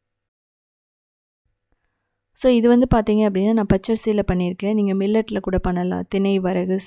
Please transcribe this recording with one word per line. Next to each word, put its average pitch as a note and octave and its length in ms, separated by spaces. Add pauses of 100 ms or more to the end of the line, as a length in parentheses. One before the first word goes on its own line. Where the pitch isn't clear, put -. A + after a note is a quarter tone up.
(2250)
So B3+ 200
இது A#3 160
வந்து A#3+ 260
பார்த்தீங்க G#3+ 240
அப்படின்னா G#3 340
நான் G#3+ 220
பச்சரிசியில G#3+ 480 (100)
பண்ணியிருக்கேன். F3+ 420
நீங்க G3+ 200
மில்லட்ல G#3 460
கூட F#3 180
பண்ணலாம். F3+ 500
திணை, G3 300
வரகு, F#3 480